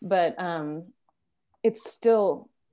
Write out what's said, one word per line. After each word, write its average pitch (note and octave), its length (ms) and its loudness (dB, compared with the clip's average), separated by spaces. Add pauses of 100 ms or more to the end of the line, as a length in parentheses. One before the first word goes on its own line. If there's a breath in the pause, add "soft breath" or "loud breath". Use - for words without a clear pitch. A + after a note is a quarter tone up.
but, F3 380 0
um, E3 540 -8 (680)
it's - 300 -2
still, G#3 580 2 (240)